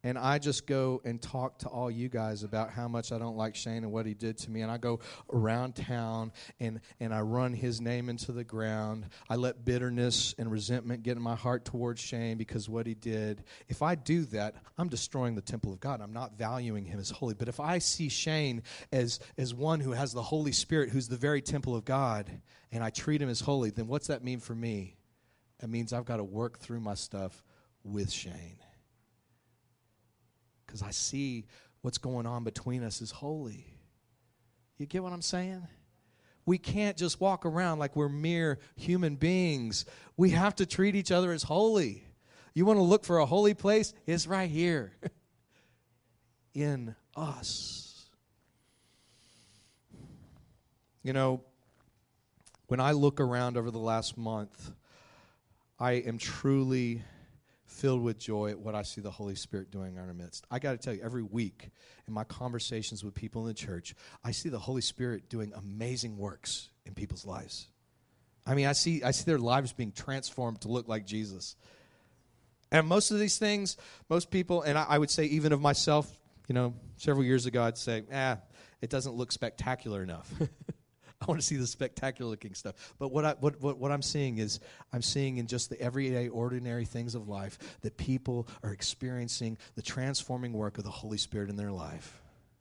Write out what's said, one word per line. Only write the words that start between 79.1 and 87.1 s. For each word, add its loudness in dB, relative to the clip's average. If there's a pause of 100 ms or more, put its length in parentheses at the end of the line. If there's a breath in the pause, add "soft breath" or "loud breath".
look -4
spectacular -2
enough." -8
<laughs> -2 (800 loud breath)
I -6
wanna 0
see 0
the 0
spectacular -4
looking -8
stuff. -12
But -4
what 2
I, 4
what, 2
what, 0
what 0
I'm 0
seeing 0
is, -2 (340 loud breath)
I'm -2
seeing 0
in -2
just -2
the -8
everyday, 0
ordinary -2
things -4